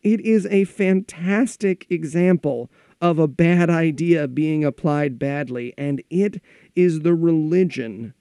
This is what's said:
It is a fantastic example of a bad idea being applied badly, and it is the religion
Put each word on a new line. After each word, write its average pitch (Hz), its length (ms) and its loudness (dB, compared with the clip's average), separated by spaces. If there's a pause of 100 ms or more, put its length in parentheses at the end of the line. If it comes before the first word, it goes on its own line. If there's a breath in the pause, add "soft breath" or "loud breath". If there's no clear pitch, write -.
It 214 200 0
is 214 240 2
a 196 180 2
fantastic 190 1300 -2
example 160 800 0 (300 soft breath)
of 170 180 0
a 160 80 4
bad 170 420 2
idea 165 580 0
being 151 360 -2
applied 147 560 -2
badly, 131 580 -6
and 139 320 -4
it 196 320 -2 (340 soft breath)
is 175 260 2
the 170 140 2
religion 156 1040 0